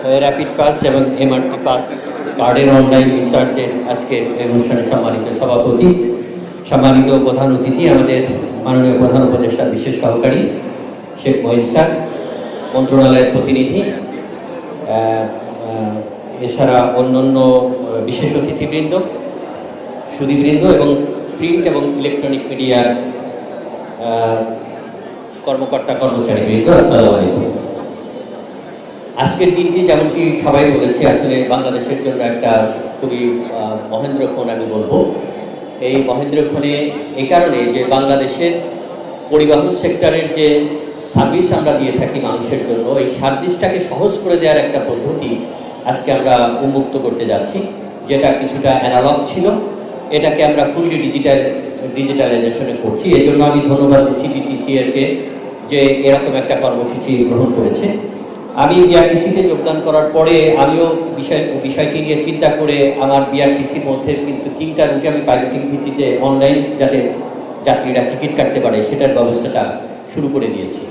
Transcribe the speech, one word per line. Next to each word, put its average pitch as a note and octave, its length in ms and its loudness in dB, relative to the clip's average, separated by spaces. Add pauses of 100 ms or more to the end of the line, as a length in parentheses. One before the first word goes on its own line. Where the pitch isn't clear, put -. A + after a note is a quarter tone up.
(180)
র্যাপিড C#3 280 0 (100)
পাস D3 280 2
এবং C3+ 200 4 (140)
এমআরটি C3 460 0
পাস B2+ 200 0 (540)
কার্ডের C3 320 4
অনলাইন C3 500 6
রিসার্চের B2+ 720 0
আজকে B2 260 -4
এই A#2 360 -2
অনুষ্ঠানে A#2+ 380 2
সম্মানিত A#2 500 -2
সভাপতি, B2 760 4 (540)
সম্মানিত C3 540 6
প্রধান C3 300 2
অতিথি, C3 340 2
আমাদের B2+ 340 4 (420)
মাননীয় B2+ 340 4
প্রধান B2+ 240 4
উপদেষ্টা A#2+ 420 2
বিশেষ - 360 -2
সহকারী - 480 2 (760)
শেখ B2+ 240 0
মহিন A#2 260 2
স্যার, D#3+ 360 0 (680)
মন্ত্রণালয়ের C3 580 4
প্রতিনিধি, C3+ 500 0
আহ, - 1080 -10
আহ, A2 1500 -4
এছাড়া B2 520 2
অন্যান্য, C3 420 2
আহ, B2+ 680 2
বিশেষ C#3+ 320 -2
অতিথিবৃন্দ, D#3 640 -2 (1200)
সুধীবৃন্দ C#3+ 460 2
এবং D3 320 4 (420)
প্রিন্ট E3+ 280 0
এবং C#3+ 320 0
ইলেকট্রনিক C#3 420 -2 (100)
মিডিয়ার, B2+ 360 0
আহ, - 1600 -4 (1040)
কর্মকর্তা C3 500 -4
কর্মচারীবৃন্দ, A2+ 720 0
আসসালামু A2+ 440 6
আলাইকুম। F#2 320 0 (1700)
আজকের F3+ 380 2
দিনটি F3 260 0
যেমনটি D#3 640 2
সবাই C#3+ 260 4
বলেছে, B2+ 380 2
আসলে C3 400 2
বাংলাদেশের B2+ 560 -2
জন্য B2 200 -2
একটা A2+ 480 0 (280)
খুবই, A#2+ 420 -2 (120)
আহ, A2 220 -4 (140)
মহেন্দ্রক্ষণ B2 580 -2
আমি A2+ 220 -4
বলবো। - 440 0 (640)
এই C3+ 260 0
মহেন্দ্রক্ষণে C#3+ 840 0 (260)
এই C3+ 100 -4
কারণে B2 460 2
যে B2+ 120 0
বাংলাদেশের C#3 680 0 (760)
পরিবহন D3+ 400 2
সেক্টরের D#3+ 640 0
যে D3 280 2 (500)
সার্ভিস F3 380 2
আমরা D3+ 200 0
দিয়ে C3+ 200 0
থাকি - 280 -2
মানুষের A#2+ 380 -4 (100)
জন্য, A#2 300 0
এই C3 80 0 (140)
সার্ভিসটাকে C#3 600 -2
সহজ F3+ 440 -2
করে F3 120 2
দেওয়ার D3+ 220 4
একটা C3+ 300 0
পদ্ধতি A#2+ 580 -4 (380)
আজকে C3+ 280 -2
আমরা B2 380 4 (100)
উন্মুক্ত C3+ 380 0
করতে A#2+ 260 -2
যাচ্ছি, - 340 -2 (500)
যেটা C#3 240 2
কিছুটা C3+ 480 0
অ্যানালগ C3 460 2
ছিল, F3+ 240 0 (600)
এটাকে D3+ 340 2
আমরা D3 300 2
ফুললি E3+ 220 0
ডিজিটাল, C3+ 540 2 (440)
ডিজিটালাইজেশনে B2 880 0
করছি। - 320 0
এজন্য C#3+ 300 4
আমি C#3+ 160 4
ধন্যবাদ C#3 480 4
দিচ্ছি - 180 -2
ডিটিসিএ-কে C3+ 880 -2 (520)
যে C#3+ 120 0
এরকম C#3 540 4
একটা C3 200 0
কর্মসূচি A#2+ 720 0
গ্রহণ A#2 320 2
করেছে। G3 320 0 (640)
আমি E3 200 2
বিআরটিসিতে F3+ 680 6
যোগদান D#3 420 0
করার D#3 280 2
পরে D#3+ 460 6
আমিও E3 380 4 (200)
বিষয়, D3+ 280 -2 (180)
বিষয়টি D3 380 -2
নিয়ে D3+ 240 0
চিন্তা D#3 240 0
করে D3 520 2
আমার C#3 220 4 (100)
বিআরটিসির C#3 520 0
মধ্যে C#3 280 -2
কিন্তু C#3 460 -4
তিনটা D#3+ 280 0
রুটে C#3+ 220 0
আমি D3 180 0
পাইলটিং B2+ 440 0
ভিত্তিতে C#3 500 -2
অনলাইন C#3 420 2 (160)
যাতে C3+ 300 2 (560)
যাত্রীরা B2+ 360 0
টিকিট - 360 -4
কাটতে C3+ 240 0
পারে G#2+ 240 0
সেটার C#3 300 0
ব্যবস্থাটা A#2+ 640 0 (340)
শুরু C#3 140 -2
করে C3 180 -2
দিয়েছি। G2 340 -6 (100)